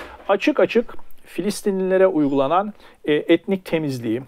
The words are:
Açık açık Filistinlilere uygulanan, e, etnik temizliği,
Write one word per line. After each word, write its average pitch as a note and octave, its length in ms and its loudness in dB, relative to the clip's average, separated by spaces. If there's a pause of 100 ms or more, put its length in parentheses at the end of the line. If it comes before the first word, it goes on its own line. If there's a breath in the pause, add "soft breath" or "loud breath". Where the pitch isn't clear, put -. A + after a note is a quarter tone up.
(300 loud breath)
Açık - 300 2
açık G#3 340 2 (320)
Filistinlilere F#3+ 840 0
uygulanan, D3+ 680 0 (320 soft breath)
e, D#3 80 2
etnik E3+ 520 0
temizliği, C3 640 -4